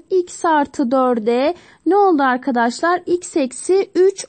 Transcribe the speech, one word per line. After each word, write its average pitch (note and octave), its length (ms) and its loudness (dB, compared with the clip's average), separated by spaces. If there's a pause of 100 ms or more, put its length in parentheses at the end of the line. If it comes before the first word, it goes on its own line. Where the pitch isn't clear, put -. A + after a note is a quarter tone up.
(100)
X F4+ 340 -2
artı D4 460 0
dörde B3+ 640 0 (320)
ne E4+ 100 2
oldu F#4 260 4
arkadaşlar? B3+ 840 0
X F4 300 -4
eksi F4 580 -2
üç F#4+ 340 0